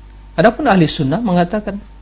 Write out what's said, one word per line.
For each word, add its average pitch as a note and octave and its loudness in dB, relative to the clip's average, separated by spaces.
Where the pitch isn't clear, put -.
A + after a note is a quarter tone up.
Adapun A3+ 2
ahli F#3 4
sunnah D3+ -2
mengatakan, G3+ -2